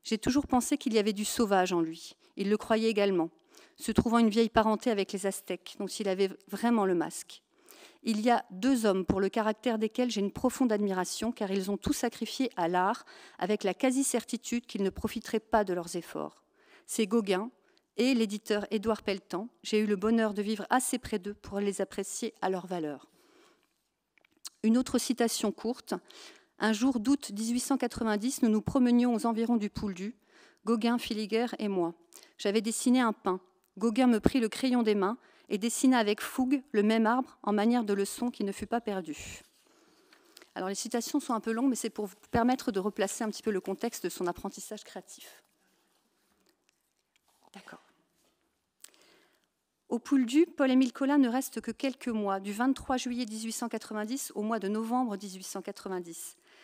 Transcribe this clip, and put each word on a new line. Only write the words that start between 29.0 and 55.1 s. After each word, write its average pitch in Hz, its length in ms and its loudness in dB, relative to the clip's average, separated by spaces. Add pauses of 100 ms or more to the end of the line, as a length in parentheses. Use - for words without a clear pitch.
aux 214 100 -2
environs 233 320 0
du 208 140 -2
Pouldu, 196 440 -6 (500)
Gauguin, 233 340 0
Filiguer 220 480 -2 (100)
et 214 100 -4
moi. 175 280 0 (420)
J'avais 214 240 2
dessiné 240 400 2
un 226 120 2
pin. 185 260 -2 (400)
Gauguin 233 280 4
me 226 120 6
prit - 200 2
le 226 80 2
crayon 247 360 0
des 208 120 4
mains 202 220 0 (320)
et 202 80 -2
dessina 240 400 4
avec 208 240 2
fougue 262 400 0 (120)
le 208 100 4
même 220 240 4
arbre 254 340 0
en 208 120 0
manière 233 300 4
de 208 100 0
leçon 196 360 -2
qui - 140 -6
ne 196 80 -2
fut 202 160 -8
pas 233 140 -2
perdu. 185 600 -8 (1120)
Alors 185 140 -4
les 196 60 -4
citations 233 440 -2
sont 254 140 -4
un 220 60 0
peu 226 120 -4
longues, 240 180 2
mais 240 60 2
c'est 226 140 -4
pour 208 160 -6
vous 190 100 -14 (140)
permettre 247 420 2
de 190 80 -2
replacer 202 440 -2
un 214 60 -4
petit - 140 -10
peu 220 80 -2
le 185 100 0
contexte - 420 -6
de 180 60 -4
son 175 180 -6
apprentissage 196 560 -10
créatif. - 580 -18 (2000)
D'accord. 175 280 -20 (2000)
Au 233 120 -2
Pouldu, 269 480 2
Paul-Émile 262 440 4
Colin 277 260 0
ne 262 120 6
reste 240 320 -4
que 233 100 -8
quelques 254 380 -6
mois, 202 320 -2
du 202 100 -8
vingt-trois 254 460 0
juillet 247 260 -4
dix-huit 220 300 -8
cent 233 160 -6
quatre-vingt-dix 220 640 -6
au 208 60 -4
mois 220 180 -2
de 190 80 -4
novembre 226 480 -2